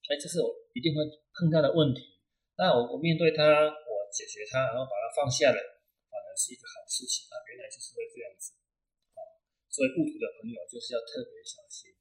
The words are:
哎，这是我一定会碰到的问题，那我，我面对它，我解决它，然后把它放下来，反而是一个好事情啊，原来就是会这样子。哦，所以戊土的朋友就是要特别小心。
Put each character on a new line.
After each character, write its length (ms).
哎， 80
这 80
是 140
我 100
一 60
定 160
会 60
碰 100
到 120
的 120
问 220
题， 240
那 180
我， 180
我 40
面 200
对 140
它， 360
我 260
解 140
决 200
它， 260
然 60
后 80
把 100
它 100
放 140
下 220
来， 80
反 100
而 160
是 160
一 20
个 120
好 200
事 160
情 240
啊， 80
原 80
来 80
就 140
是 160
会 100
这 140
样 160
子。 160
哦， 20
所 100
以 160
戊 80
土 140
的 80
朋 140
友 180
就 80
是 160
要 80
特 240
别 160
小 240
心。 240